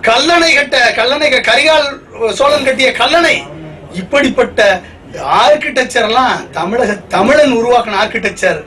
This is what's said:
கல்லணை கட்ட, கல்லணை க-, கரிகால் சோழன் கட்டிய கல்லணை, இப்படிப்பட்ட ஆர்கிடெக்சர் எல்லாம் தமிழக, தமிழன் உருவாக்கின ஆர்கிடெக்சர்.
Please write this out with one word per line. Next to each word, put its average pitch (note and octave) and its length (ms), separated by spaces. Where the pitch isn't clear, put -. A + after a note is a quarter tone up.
கல்லணை D#4+ 480
கட்ட, C#4 220
கல்லணை C#4 320
க-, C4 220
கரிகால் D4 360
சோழன் C#4 280
கட்டிய C4 220
கல்லணை, D#4 340
இப்படிப்பட்ட B3 640
ஆர்கிடெக்சர் C4 680
எல்லாம் A#3+ 260
தமிழக, G3+ 340
தமிழன் C4 460
உருவாக்கின A3+ 420
ஆர்கிடெக்சர். G3 640